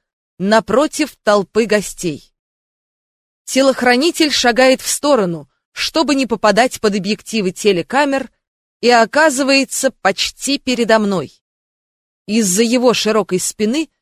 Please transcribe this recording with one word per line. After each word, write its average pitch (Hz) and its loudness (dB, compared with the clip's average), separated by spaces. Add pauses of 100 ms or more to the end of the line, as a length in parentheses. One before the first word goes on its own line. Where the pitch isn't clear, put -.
(380)
напротив 220 0
толпы 208 0
гостей. 185 -4 (1080)
Телохранитель 269 0
шагает 254 2
в - -10
сторону, 185 -2 (240)
чтобы 302 -2
не 269 -2
попадать 220 0
под 208 0
объективы 196 -4
телекамер, 262 -2 (520)
и 233 2
оказывается 269 2
почти - -4
передо 220 0
мной. 185 -4 (840)
Из-за 208 0
его 240 0
широкой 196 -2
спины 247 -4 (140)